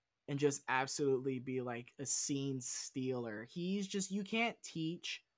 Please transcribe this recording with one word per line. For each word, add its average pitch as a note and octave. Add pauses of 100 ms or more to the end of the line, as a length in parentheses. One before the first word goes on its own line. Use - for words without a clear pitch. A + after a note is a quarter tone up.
(280)
and C#3+
just C#3
absolutely C3
be, B2+
like, A#2+
a C#3
scene C#3
stealer. B2
He's F#3+
just, G3
you G3+
can't A3
teach - (160)